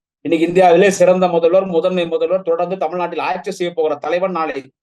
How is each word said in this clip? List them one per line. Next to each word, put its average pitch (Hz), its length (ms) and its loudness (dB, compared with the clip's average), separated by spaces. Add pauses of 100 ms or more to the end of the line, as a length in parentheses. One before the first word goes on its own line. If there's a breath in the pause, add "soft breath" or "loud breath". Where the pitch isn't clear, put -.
(220)
இன்னைக்கு 160 260 0
இந்தியாவிலே 180 420 4
சிறந்த 185 380 2
முதல்வர், 170 380 2
முதன்மை 175 420 -2
முதல்வர், 165 340 -2
தொடர்ந்து 175 360 -4
தமிழ்நாட்டில் 170 420 -6
ஆட்சி 180 320 -6
செய்ய 175 220 -6
போகிற 156 220 -2
தலைவன், 180 360 -2
நாளை 143 400 -6 (120)